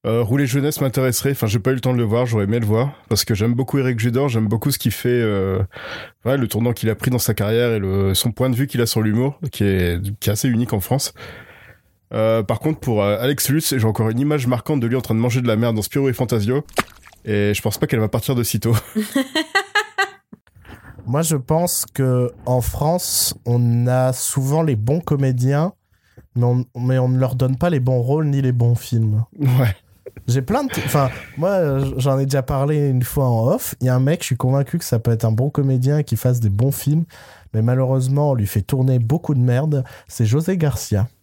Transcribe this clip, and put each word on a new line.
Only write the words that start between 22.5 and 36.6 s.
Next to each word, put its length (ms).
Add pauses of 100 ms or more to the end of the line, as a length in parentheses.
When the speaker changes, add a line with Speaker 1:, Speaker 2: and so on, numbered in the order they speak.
Speaker 2:
France, 720 (100)
on 440
a 240
souvent 500
les 140
bons 240
comédiens, 720 (640)
mais 80
on, 200 (140)
mais 200
on 100
ne 100
leur 160
donne 220
pas 140
les 100
bons 200
rôles 260
ni 140
les 120
bons 240
films. 480 (140)
Speaker 1:
Ouais. 360 (540)
Speaker 2:
J'ai 140
plein 220
de 40
t-, 160
enfin, 260 (260)
moi, 140
euh, 460
j'en 220
ai 80
déjà 160
parlé 460
une 140
fois 260
en 200
off. 320
Il 60
y 40
a 60
un 40
mec, 200
je 60
suis 100
convaincu 420
que 60
ça 160
peut 100
être 140
un 80
bon 180
comédien 480
et 60
qu'il 140
fasse 200
des 120
bons 220